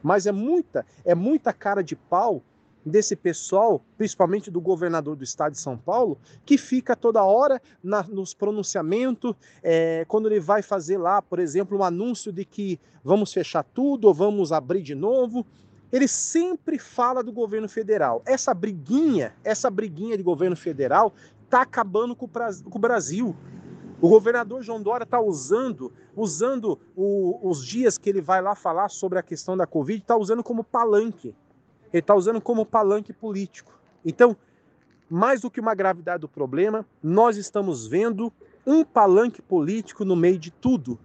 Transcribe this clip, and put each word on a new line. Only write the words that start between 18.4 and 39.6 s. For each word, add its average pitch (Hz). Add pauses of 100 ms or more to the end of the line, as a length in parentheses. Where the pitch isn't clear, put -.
briguinha, 190 (100)
essa 220
briguinha 208
de 190
governo 175
federal 143 (340)
tá 247
acabando 233
com 254
o 214
Bras-, 226
com -
o -
Brasil. 208 (640)
O 170
governador 233
João 220
Dória 226
tá 247
usando, 175 (240)
usando 214 (160)
o, 196 (100)
os 139
dias 220
que -
ele 196
vai 185
lá 202
falar 185
sobre 185
a 170
questão 180
da 175
covid, 170
tá 233
usando 226
como 226
palanque. 220 (600)
Ele 170
tá 208
usando 208
como 226
palanque 208
político. - (240)
Então, 196 (760)
mais 214
do 240
que 254
uma 220
gravidade 175
do 151
problema, 180 (160)
nós 208
estamos 185
vendo 208 (340)
um 311
palanque 214
político 190